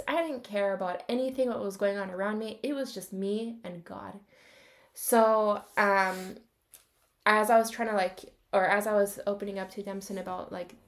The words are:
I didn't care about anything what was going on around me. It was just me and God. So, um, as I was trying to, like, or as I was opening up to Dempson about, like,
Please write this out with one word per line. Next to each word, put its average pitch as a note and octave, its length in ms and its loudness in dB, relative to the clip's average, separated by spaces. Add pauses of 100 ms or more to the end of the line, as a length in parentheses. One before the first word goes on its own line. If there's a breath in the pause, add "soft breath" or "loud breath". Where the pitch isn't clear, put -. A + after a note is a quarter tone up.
I D#4+ 140 2
didn't D4 220 -4
care G3+ 300 0
about F#3 360 -4
anything C4 400 0
what A3 140 -4
was G3 140 -6
going G3+ 200 0
on F#3+ 140 -6
around G3 260 -2
me. A3 240 -8
It C#4 140 -2
was C4+ 180 -6
just F#3+ 180 -12
me G#3 520 -4
and F3+ 200 -12
God. F#3+ 360 -14 (720 soft breath)
So, A3 720 4 (140)
um, F#3+ 600 2 (880)
as G#3+ 240 6
I A#3 80 8
was A3+ 140 4
trying A3+ 180 -4
to, G#3+ 60 0
like, F#3 240 0 (340)
or F#3+ 140 4
as G3+ 180 4
I G#3+ 80 0
was G3+ 320 2
opening G3+ 320 -4
up F#3+ 140 -8
to G#3 120 -10
Dempson G3 360 -8
about, F#3 320 -8
like, F3+ 240 -10 (120)